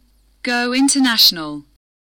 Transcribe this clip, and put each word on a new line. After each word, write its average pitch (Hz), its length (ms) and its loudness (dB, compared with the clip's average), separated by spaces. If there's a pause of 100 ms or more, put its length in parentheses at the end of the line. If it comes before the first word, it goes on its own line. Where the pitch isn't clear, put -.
(440)
Go 240 300 -2
international. 226 920 0 (520)